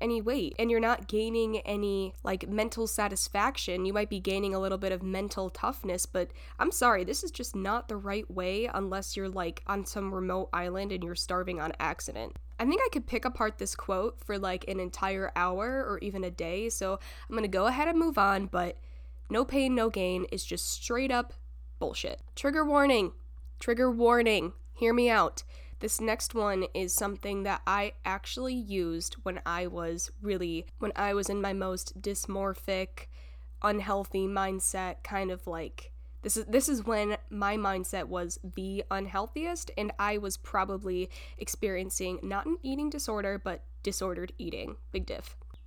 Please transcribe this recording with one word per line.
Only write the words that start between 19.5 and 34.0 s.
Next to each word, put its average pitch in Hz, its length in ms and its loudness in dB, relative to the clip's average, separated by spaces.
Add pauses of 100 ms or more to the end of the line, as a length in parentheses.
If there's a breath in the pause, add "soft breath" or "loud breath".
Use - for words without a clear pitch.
no 226 140 6
gain" 185 420 2
is 190 140 -4
just - 260 -4
straight 262 400 0
up 240 220 0 (460)
bullshit. - 420 -4 (120)
Trigger 294 300 4
warning. 277 480 8 (480)
Trigger 247 320 4
warning. 233 640 6 (180)
Hear 233 220 4
me 240 160 8
out. 208 340 4 (360 loud breath)
This - 200 -2
next 220 340 0
one 202 300 2 (100)
is 180 200 0
something 196 500 -2
that 196 240 0
I 202 280 2 (100)
actually 247 480 -2
used 185 680 -2
when 185 220 -4
I 175 220 -2
was 170 440 -4 (100)
really, 180 440 -2 (140)
when 208 160 -2
I 202 180 2
was 202 160 0
in 202 120 0
my 196 100 0
most 190 500 -4
dysmorphic, 196 1080 -2 (540 soft breath)
unhealthy 196 640 2